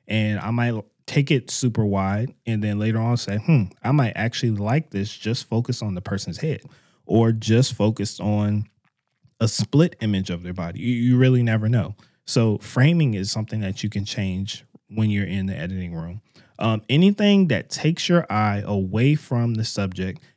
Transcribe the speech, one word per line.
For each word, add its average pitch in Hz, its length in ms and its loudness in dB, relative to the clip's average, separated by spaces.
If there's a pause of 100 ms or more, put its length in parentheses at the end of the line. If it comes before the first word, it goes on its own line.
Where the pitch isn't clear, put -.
And 107 340 0
I 107 100 -4
might 120 200 0
l-, 110 140 -4 (220)
take 143 240 0
it 143 200 0
super 117 340 0
wide 98 500 0 (100)
and 110 180 -2
then 104 160 -2
later 110 200 0
on 117 180 2
say, 104 220 -4
"Hmm, 123 260 4 (180)
I 127 100 0
might 131 240 2
actually 117 340 -2
like 110 400 -2
this, 101 260 -6
just - 320 -4
focus 117 320 -2
on 104 140 -4
the 90 60 -6
person's 95 380 -6
head 156 240 -4 (440)
or 113 260 4
just 113 420 2
focus 101 440 -2
on 104 480 0 (720)
a 113 80 2
split 151 540 2
image 98 300 0
of 87 120 -6
their 90 120 -8
body." 87 260 -8
You, 123 120 -2
you 123 240 2
really 127 280 6
never 110 240 2
know. 107 260 0 (320)
So 113 320 2
framing 143 560 2
is 98 160 -4
something 110 300 -4
that 95 240 -4
you 104 60 -4
can 101 140 -4
change 98 600 -4 (240)
when 107 200 0
you're 101 180 0
in 95 200 -4
the 95 100 -4
editing 87 380 -8
room. 85 260 -10 (380)
Um, 110 300 -2
anything 196 600 4
that 101 220 -2
takes - 380 -2
your 175 200 2
eye 104 380 0
away 104 480 2
from 120 400 -2
the 110 100 -2
subject 92 560 -6 (160)